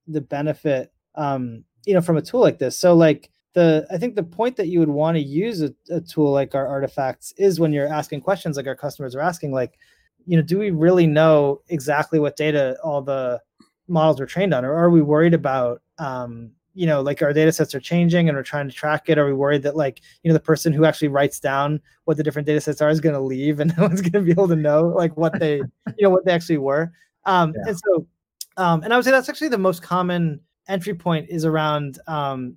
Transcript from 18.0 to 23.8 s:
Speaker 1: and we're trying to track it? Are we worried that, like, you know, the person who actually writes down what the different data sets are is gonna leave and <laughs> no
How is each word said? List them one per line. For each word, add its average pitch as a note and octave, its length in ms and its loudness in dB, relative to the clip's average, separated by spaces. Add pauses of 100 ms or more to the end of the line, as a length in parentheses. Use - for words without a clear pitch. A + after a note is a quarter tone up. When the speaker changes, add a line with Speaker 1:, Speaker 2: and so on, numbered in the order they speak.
Speaker 1:
and D3 80 2
we're C3+ 60 -4
trying C#3+ 260 -6
to B2+ 60 -12
track D3+ 340 -4
it? D3+ 120 4
Are C#3+ 80 4
we C#3 60 0
worried C#3 280 0
that, C#3+ 140 -4
like, C#3+ 260 -4 (220)
you E3 60 2
know, D#3+ 40 6
the D#3 60 4
person D#3+ 340 0
who D#3 120 4
actually D3+ 240 0
writes C#3 300 0
down C#3+ 400 -2 (260)
what D#3 120 0
the D3+ 60 -4
different D3 240 -4
data D3+ 120 0
sets D3 220 -4
are D3+ 80 4
is D#3 120 2
gonna C#3+ 200 0
leave C3+ 380 -2
and D#3 140 0
<laughs> E3+ 40 -4
no E3 60 2